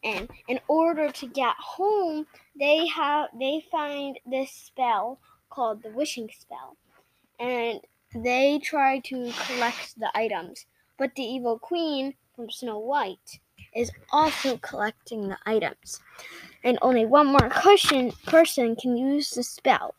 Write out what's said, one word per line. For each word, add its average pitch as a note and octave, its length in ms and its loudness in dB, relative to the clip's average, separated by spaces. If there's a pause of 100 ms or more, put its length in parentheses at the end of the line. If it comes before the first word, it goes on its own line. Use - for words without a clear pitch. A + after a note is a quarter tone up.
and A3 240 -6 (200)
in B3 200 -2
order D#4 440 2
to - 160 -14
get B3 300 -2
home, F4+ 680 -2 (340)
they D4+ 280 2
have, D4+ 420 -2 (100)
they C#4+ 320 -2
find C#4+ 540 -6
this C4 260 -4
spell A#3+ 680 -4 (300)
called A3+ 340 -4
the A3 80 -14
Wishing A#3+ 360 -6 (100)
Spell, - 380 -18 (640)
and A#3 400 -4 (360)
they B3+ 440 2
try C4+ 420 0
to B3 300 -8 (140)
collect A#3+ 540 -4
the A3 180 -4
items, G3+ 480 -4 (320)
but C4 180 -4
the C4+ 80 -6
evil A#3+ 360 -2
queen D4 560 -4 (200)
from A#3 140 -12
Snow A3+ 300 -8
White A3+ 600 -6 (340)
is A#3 180 -4 (200)
also C#4+ 460 2
collecting G#3+ 720 -8
the F#3+ 160 -8
items, - 560 -2 (640)
and B3 180 2
only B3 240 4
one C#4+ 220 6
more C4+ 220 6
cushion, D4+ 640 6 (140)
person C#4 500 4
can B3 220 0
use C#4 320 0
the B3 140 -6
spell. - 560 0